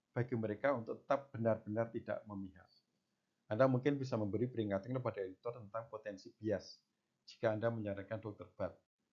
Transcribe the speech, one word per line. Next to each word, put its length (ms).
bagi 240
mereka 400
untuk 260
tetap 300
benar-benar 580
tidak 380
memihak. 400
Anda 160
mungkin 300
bisa 240
memberi 260
peringatan 540
kepada 240
editor 340
tentang 320
potensi 380
bias 380
jika 320
Anda 160
menyarankan 500
Dokter 320
Bat, 240